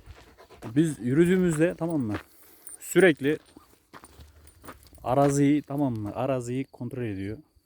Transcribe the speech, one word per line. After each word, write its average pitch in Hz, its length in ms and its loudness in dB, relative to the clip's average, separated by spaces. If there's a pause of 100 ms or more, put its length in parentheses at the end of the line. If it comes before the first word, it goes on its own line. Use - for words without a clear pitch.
(760)
biz 156 220 2
yürüdüğümüzde, 170 760 2
tamam 165 260 -4
mı? 107 160 -4 (640)
Sürekli 156 580 4 (1700)
araziyi, 139 580 2
tamam 139 320 -2
mı? 104 200 -6
Araziyi 127 500 -4
kontrol 123 400 -10
ediyor. 101 340 -8 (280)